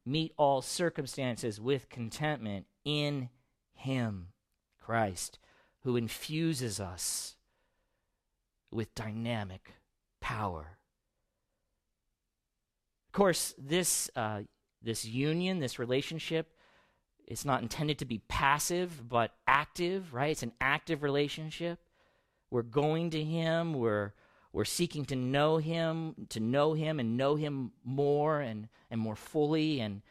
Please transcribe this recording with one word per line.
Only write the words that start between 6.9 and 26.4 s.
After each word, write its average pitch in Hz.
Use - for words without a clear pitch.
with 110
dynamic 110
power. 92
Of -
course, 196
this, 165
uh, 107
this 113
union, 160
this 131
relationship, 151
it's -
not 127
intended 147
to 147
be 117
passive, 147
but 117
active, 170
right? 139
It's -
an 117
active 147
relationship. 156
We're 123
going 151
to 156
him, 165
we're, 104
we're -
seeking 151
to 139
know 139
him, 160
to -
know 139